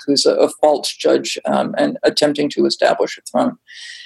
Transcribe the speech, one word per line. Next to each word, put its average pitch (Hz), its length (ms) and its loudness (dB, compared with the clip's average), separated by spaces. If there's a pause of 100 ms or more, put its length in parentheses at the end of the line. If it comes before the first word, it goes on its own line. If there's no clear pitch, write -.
who's 139 200 0
a, - 100 4
a 147 140 2
false 147 440 0
judge, 139 520 -2
um, - 320 -2
and 147 260 -2
attempting 147 460 2
to 139 160 0
establish - 520 0
a - 40 -20
throne. - 360 -2 (480)